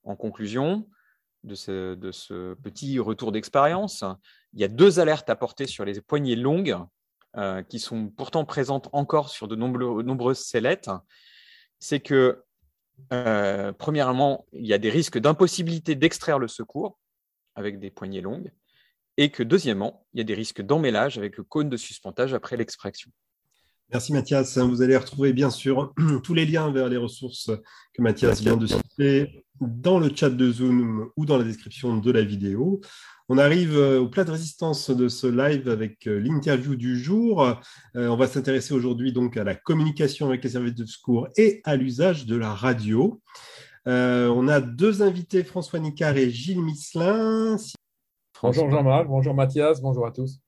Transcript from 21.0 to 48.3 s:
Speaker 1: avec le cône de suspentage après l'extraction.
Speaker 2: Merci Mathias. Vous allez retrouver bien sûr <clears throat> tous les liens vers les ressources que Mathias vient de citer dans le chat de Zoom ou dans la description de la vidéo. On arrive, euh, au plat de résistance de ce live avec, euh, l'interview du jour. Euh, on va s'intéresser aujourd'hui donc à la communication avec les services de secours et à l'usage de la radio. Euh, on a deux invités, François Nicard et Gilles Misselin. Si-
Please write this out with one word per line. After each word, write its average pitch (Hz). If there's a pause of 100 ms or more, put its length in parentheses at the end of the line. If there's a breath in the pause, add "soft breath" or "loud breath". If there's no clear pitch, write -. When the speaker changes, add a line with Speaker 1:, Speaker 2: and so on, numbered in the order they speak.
Speaker 1:
avec 101
le 104
cône 151
de 123
suspentage 123
après 120
l'extraction. - (800)
Speaker 2:
Merci 123
Mathias. 139
Vous 123
allez 131
retrouver 135
bien 135
sûr 135 (140)
<clears throat> 139
tous 175
les 165
liens 156
vers 131
les 123
ressources 120 (420 loud breath)
que -
Mathias 113
vient 110
de 110
citer 139 (140)
dans 135
le 151
chat 147
de 123
Zoom 120
ou 156
dans 147
la 120
description 113
de 113
la 113
vidéo. 104 (480 loud breath)
On 131
arrive, 151
euh, 135
au 123
plat 185
de 165
résistance 160
de 123
ce 127
live 131
avec, 110
euh, 104
l'interview 139
du 123
jour. 190
Euh, 120
on 117
va 123
s'intéresser 135
aujourd'hui 123
donc 123
à 107
la 98
communication 151
avec 127
les 123
services 120
de 113
secours 117
et 214
à 151
l'usage 131
de 113
la 110
radio. 117 (680 loud breath)
Euh, 123
on 127
a 147
deux 180
invités, 180
François 175
Nicard 151
et 131
Gilles 165
Misselin. 214
Si- 220 (680)